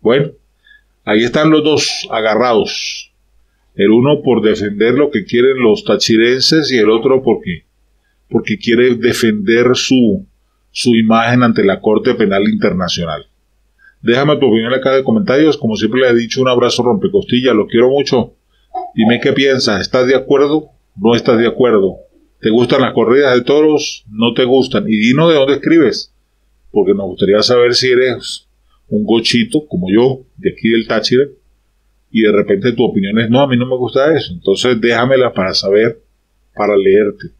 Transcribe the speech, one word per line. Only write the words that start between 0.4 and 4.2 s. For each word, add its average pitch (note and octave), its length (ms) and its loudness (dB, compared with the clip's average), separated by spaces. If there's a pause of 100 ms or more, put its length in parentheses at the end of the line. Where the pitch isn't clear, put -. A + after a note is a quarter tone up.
ahí G#2+ 200 0
están D3+ 260 0
los D3+ 140 2
dos - 460 -2
agarrados. A2 1000 -2 (640)
El G2+ 160 0
uno C3+ 320 2